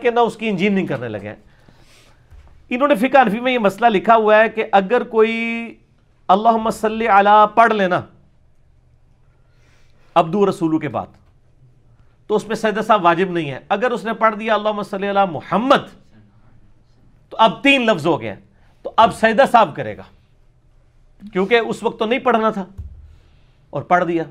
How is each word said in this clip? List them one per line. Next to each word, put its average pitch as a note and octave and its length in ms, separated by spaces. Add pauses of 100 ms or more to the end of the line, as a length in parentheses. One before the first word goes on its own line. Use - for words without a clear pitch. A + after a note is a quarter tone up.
کے A#3+ 100
نہ A#3 80
اس A3+ 160
کی A3 140
انجینئرنگ F#3+ 380
کرنے B2 220
لگے G#2 180
ہیں۔ G#2+ 80 (1300)
انہوں B3+ 180
نے C#4+ 80
فقہ B3+ 220
حنفی A#3 220
میں B3+ 140
یہ B3 60
مسئلہ G3 280
لکھا A3 280
ہوا G#3+ 220
ہے A3+ 120
کہ A3 220
اگر G3+ 320
کوئی A3+ 720 (520)
اللہم A3 420
صلی A3 380
علی G#3 480
پڑھ A3+ 180
لینا F3+ 280 (2250)
عبدو F3+ 340
رسولو D#3+ 300
کے C#3+ 100
بعد، A2+ 160 (1200)
تو G#3 80
اس G#3 120
میں A3 80
سجدہ G#3+ 260
صاحب G#3+ 240
واجب F3 260
نہیں D#3+ 200
ہے۔ B2+ 80 (100)
اگر G#3+ 220
اس G3 140
نے A3+ 80
پڑھ A3 220
دیا A3 180
اللہم G#3 300
صلی G3+ 260
علی G3 220
محمد، G#3 800 (1160)
تو - 100
اب A3 240
تین C4+ 220
لفظ E3+ 220
ہو C#3+ 140
گئے A2 80
ہیں، G2 120 (400)
تو - 160
اب A3+ 160
سجدہ A3+ 380
صاحب G3+ 240
کرے G#2+ 220
گا، F#2 60 (1300)
کیونکہ G3 260
اس A3 240
وقت - 160
تو A3+ 60
نہیں A#3+ 140
پڑھنا A3+ 300
تھا G3+ 160 (1040)
اور C#3+ 120
پڑھ F3+ 240
دیا۔ E3 260